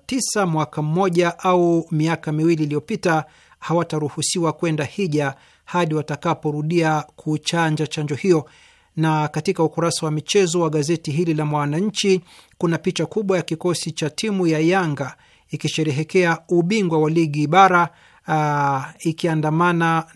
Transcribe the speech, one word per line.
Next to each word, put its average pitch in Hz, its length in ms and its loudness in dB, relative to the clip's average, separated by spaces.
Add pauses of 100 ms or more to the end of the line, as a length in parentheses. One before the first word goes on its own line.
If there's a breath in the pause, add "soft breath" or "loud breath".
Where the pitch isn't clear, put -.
tisa 214 400 -2
mwaka 156 360 -2
mmoja 170 580 0
au 175 520 2
miaka 160 400 0
miwili 156 320 2
iliyopita 151 640 -2 (340 soft breath)
hawataruhusiwa 165 960 -2
kwenda 156 300 -2
hija 147 520 -2 (300 soft breath)
hadi 170 300 0
watakaporudia 156 1080 -2 (120)
kuchanja 156 720 -2
chanjo 147 280 -4
hiyo. 165 300 2 (500 soft breath)
Na 156 320 0
katika 165 360 -2
ukurasa 165 420 -2
wa 156 60 -2
michezo 175 500 0
wa 160 80 2
gazeti 156 420 -2
hili 165 220 0
la 151 120 0
Mwananchi 156 760 0 (360 loud breath)
kuna 165 200 0
picha 170 280 -2
kubwa 190 320 -2
ya 160 60 -2
kikosi 165 480 -4
cha 151 180 -4
timu 190 380 -2
ya 156 120 2
Yanga 160 560 0 (340 soft breath)
ikisherehekea 160 880 0 (120)
ubingwa 175 500 2
wa 156 100 2
ligi 151 380 0
bara, 180 420 6 (380 soft breath)
aa, 147 720 0
ikiandamana 165 1040 0 (120)